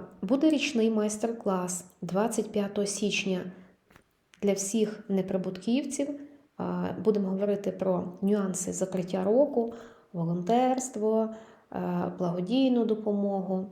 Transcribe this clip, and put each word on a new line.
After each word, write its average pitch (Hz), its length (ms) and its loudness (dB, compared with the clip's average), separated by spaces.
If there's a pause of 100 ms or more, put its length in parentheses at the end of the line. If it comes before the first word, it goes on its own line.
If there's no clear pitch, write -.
(220)
буде 277 280 4
річний 233 400 2
майстер-клас 208 920 -2 (180)
двадцять 208 500 0
п'ятого 202 340 0
січня 196 540 0 (1000)
для 202 100 4
всіх 208 560 0
неприбутківців. 190 1000 -2 (480)
А, 180 320 -2 (160)
будемо 202 240 4
говорити 196 440 0
про 180 400 0 (100)
нюанси 196 500 0
закриття 185 520 -2
року, 233 500 2 (380)
волонтерство, 220 1160 2 (440)
е, 180 460 -2
благодійну 220 680 2
допомогу, 202 880 0